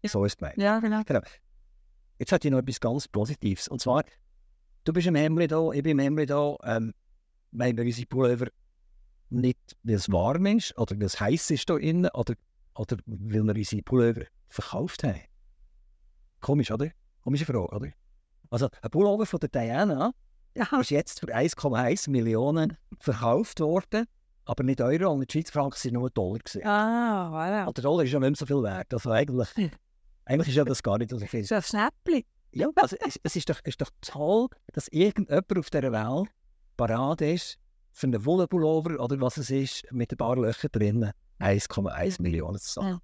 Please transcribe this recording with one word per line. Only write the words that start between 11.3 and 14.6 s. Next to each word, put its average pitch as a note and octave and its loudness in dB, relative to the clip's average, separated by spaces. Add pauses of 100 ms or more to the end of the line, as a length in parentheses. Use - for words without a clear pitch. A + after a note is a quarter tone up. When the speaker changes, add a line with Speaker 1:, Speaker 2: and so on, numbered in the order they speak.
Speaker 2:
ist - 0
da E3 2
innen, F3 2
oder, A#2+ -2 (420)
oder A#2 -4
weil G#2+ -2
wir G#2 2
unsere G#2+ -4
Pullover A#2 2 (260)
verkauft - -8